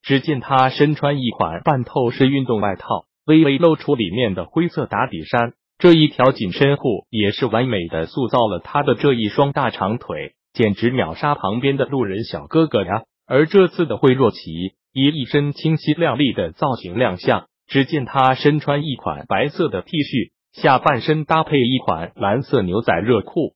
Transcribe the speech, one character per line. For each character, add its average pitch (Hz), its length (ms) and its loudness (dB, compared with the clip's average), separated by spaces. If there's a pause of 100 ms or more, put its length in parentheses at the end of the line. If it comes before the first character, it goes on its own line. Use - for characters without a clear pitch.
只 139 200 0
见 143 180 -4
她 131 300 2
身 147 260 2
穿 143 240 -2
一 123 100 -2
款 85 320 -4
半 135 220 0
透 123 260 -2
视 131 180 2
运 135 180 0
动 117 160 -2
外 101 140 0
套， 90 300 -6 (220)
微 156 160 6
微 139 160 2
露 165 160 4
出 147 200 -2
里 110 140 -2
面 107 240 0
的 90 120 -6
灰 170 220 -2
色 147 200 -6
打 107 180 0
底 82 200 -10
衫， 120 280 -2 (240)
这 175 160 8
一 156 140 6
条 131 240 4
紧 110 200 -4
身 143 240 2
裤 110 360 -4
也 104 180 0
是 - 160 -2
完 117 220 0
美 98 200 -2
的 82 200 -4
塑 131 200 -4
造 117 200 2
了 95 100 -4
她 - 240 -4
的 139 140 2
这 139 180 2
一 110 160 -2
双 139 220 0
大 131 180 -2
长 104 300 -4
腿， 76 340 -12 (200)
简 107 200 2
直 113 160 0
秒 104 240 -2
杀 147 220 -2
旁 104 240 -4
边 139 180 0
的 135 80 0
路 131 180 -2
人 101 200 -4
小 73 240 -10
哥 160 180 2
哥 110 180 0
呀。 98 200 -4 (240)
而 139 180 2
这 185 220 4
次 170 180 -2
的 113 120 -6
惠 135 160 4
若 127 180 2
琪 85 420 -8 (180)
以 135 180 0
一 147 160 -4
身 143 260 0
清 156 260 -2
晰 - 160 -2
亮 151 240 0
丽 135 160 0
的 87 180 -4
造 135 260 -2
型 90 200 -10
亮 110 200 0
相， 113 280 -2 (220)
只 135 180 2
见 139 200 -4
她 131 280 2
身 147 260 2
穿 143 240 -2
一 143 120 -6
款 73 320 -8
白 110 220 0
色 151 200 -4
的 98 140 -6
T - 140 -6
恤， 131 340 -4 (200)
下 135 280 2
半 135 220 0
身 156 240 -2
搭 160 180 0
配 151 160 0
一 127 180 2
款 85 380 -4
蓝 104 260 0
色 127 220 0
牛 92 180 -2
仔 117 100 -2 (100)
热 110 200 2
裤 143 340 -6